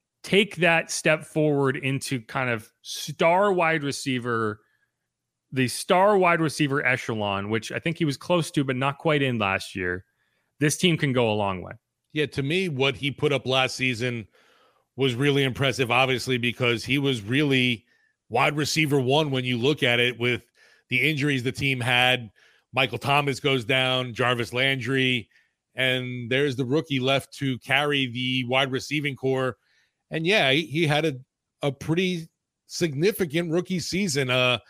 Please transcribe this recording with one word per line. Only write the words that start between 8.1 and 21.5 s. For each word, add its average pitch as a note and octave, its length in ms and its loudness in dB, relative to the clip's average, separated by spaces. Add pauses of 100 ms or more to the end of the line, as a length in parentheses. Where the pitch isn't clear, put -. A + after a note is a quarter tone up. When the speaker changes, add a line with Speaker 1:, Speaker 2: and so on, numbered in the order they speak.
Speaker 1:
close - 360 -2
to, D3 100 0
but C3 140 -2
not C#3 220 -2
quite D3+ 240 2
in B2 160 0
last G2 360 -2
year, F2+ 300 -4 (560)
this D3 160 2
team F3 200 2
can C#3 160 0
go A#2+ 180 2
a G#2+ 40 0
long G2 280 -2
way. F#2 120 -14 (380)
Speaker 2:
Yeah, D3+ 140 -2
to - 160 -4
me, F3 260 -2
what C3+ 280 0
he C3 160 -4
put C#3+ 200 -2
up B2+ 140 -2
last C3 300 0
season A#2+ 500 -4 (720)
was B2+ 180 0
really C#3 300 2
impressive, B2 480 0
obviously, B2+ 440 2
because A#2+ 480 0
he C3 140 0
was C3+ 240 -2
really B2+ 600 2 (440)
wide C#3+ 280 2
receiver D3 420 2
one C#3 320 2
when B2+ 140 -2
you B2+ 120 0
look C#3 280 0
at A#2+ 160 4
it A#2+ 180 0
with A#2+ 240 0 (460)
the B2+ 200 0
injuries C#3 360 0
the B2+ 80 -2